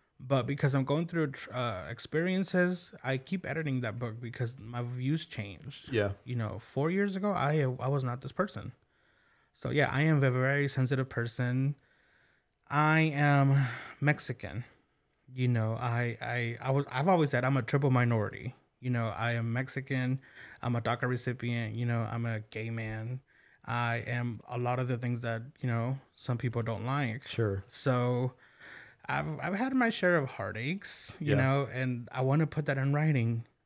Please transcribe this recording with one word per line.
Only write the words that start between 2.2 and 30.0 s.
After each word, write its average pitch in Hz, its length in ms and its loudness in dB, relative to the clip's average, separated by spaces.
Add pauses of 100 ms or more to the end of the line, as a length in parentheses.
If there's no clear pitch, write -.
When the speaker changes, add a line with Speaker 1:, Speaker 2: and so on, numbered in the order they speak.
Speaker 1:
I 131 140 0
keep 180 320 -4
editing 143 320 -2
that 117 180 -4
book 120 220 -6
because 120 380 -6
my 120 240 -8
views 127 420 -2
changed. - 680 -10
Speaker 2:
Yeah. 104 200 2 (140)
Speaker 1:
You 123 120 -6
know, 110 240 -4
four 147 300 -2
years 196 260 0
ago, 202 160 0
I, 151 300 2
I 127 260 0
was 139 160 0
not 123 160 -4
this 131 120 -12
person. - 400 -4 (840)
So - 160 -6
yeah, 139 200 2
I 139 120 0
am 156 200 6
a 135 80 6
very 135 380 2
sensitive 131 400 0
person. 123 680 -2 (920)
I 156 320 6 (140)
am 139 420 6 (440)
Mexican. 120 640 -2 (680)
You 127 160 0
know, 113 260 2
I, 120 480 -2
I, 117 380 -4
I 135 100 -4
was, 139 200 2
I've 131 160 0
always 170 240 6
said 123 140 2
I'm 135 140 4
a 120 40 0
triple 131 280 2
minority. 120 640 2 (260)
You 127 100 -4
know, 113 260 0
I 117 160 0
am 113 200 0
Mexican, 131 680 -2 (420)
I'm 123 120 0
a 117 60 0
daca 117 220 0
recipient, 120 720 -2
you 117 100 -2
know, 117 260 0
I'm 117 140 -4
a 113 160 -4 (100)
gay 113 200 -6
man. 113 500 -6 (460)
I 120 300 0 (100)
am 120 420 -4
a 123 80 -6
lot 123 220 0
of 127 100 0
the 127 80 0
things 120 240 -2
that, 113 220 -4 (180)
you 131 80 -2
know, 120 300 0 (180)
some 120 220 -4
people 117 240 -2
don't 110 240 -4
like. 131 420 -2
Speaker 2:
Sure. 101 400 0
Speaker 1:
So 123 640 0 (720)
I've, 143 200 -2 (160)
I've 175 120 -2
had 254 200 0
my 240 160 4
share 180 260 4